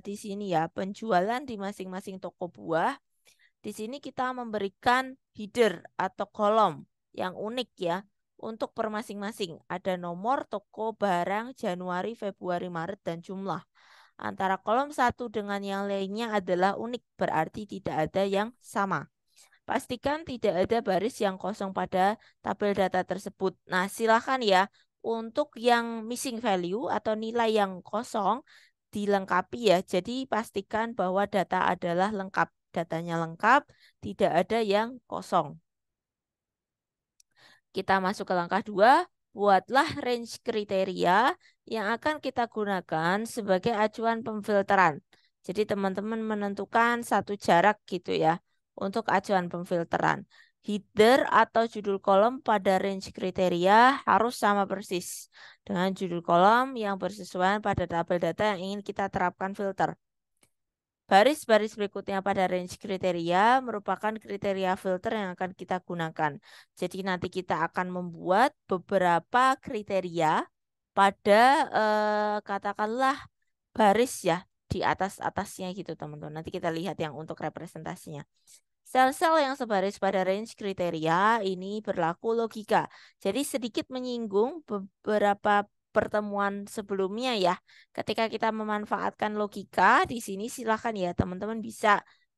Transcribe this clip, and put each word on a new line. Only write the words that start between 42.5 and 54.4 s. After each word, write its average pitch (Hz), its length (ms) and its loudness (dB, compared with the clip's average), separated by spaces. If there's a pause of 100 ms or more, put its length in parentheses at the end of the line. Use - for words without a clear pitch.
sebagai 202 480 0
acuan 220 480 0
pemfilteran. 196 800 2 (420)
Jadi 202 240 -2
teman-teman 202 540 -4
menentukan 220 840 0
satu 202 320 -2
jarak 196 540 4
gitu 185 240 -6
ya 165 240 2 (400)
untuk 196 320 -4
acuan 185 400 0
pemfilteran. 170 760 -2 (400)
Header 214 640 4
atau 226 400 4
judul 202 320 -4
kolom 214 400 4
pada 196 400 2
range 196 320 -6
kriteria 190 960 4
harus 220 320 4
sama 202 240 2